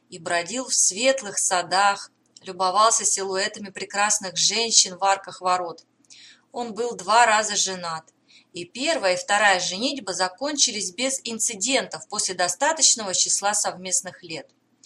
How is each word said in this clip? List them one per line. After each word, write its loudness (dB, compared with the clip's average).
и -14
бродил -4
в -6
светлых 0
садах, 2
любовался 4
силуэтами -2
прекрасных -2
женщин 2
в -6
арках 2
ворот. 0
Он -8
был -4
два 6
раза 2
женат, -4
и -10
первая 0
и -4
вторая 4
женитьба -4
закончились -2
без -4
инцидентов -4
после -4
достаточного 0
числа 0
совместных -4
лет. -12